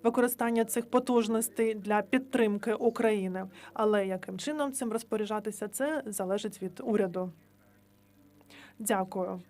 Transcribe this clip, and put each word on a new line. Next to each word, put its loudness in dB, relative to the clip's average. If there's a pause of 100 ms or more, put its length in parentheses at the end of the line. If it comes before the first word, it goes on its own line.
використання 2
цих -4
потужностей 2
для 0
підтримки 0
України. 0 (260)
Але 2
яким -6
чином -2
цим -4
розпоряджатися, -4
це -2
залежить -4
від -8
уряду. 0 (1500)
Дякую. -2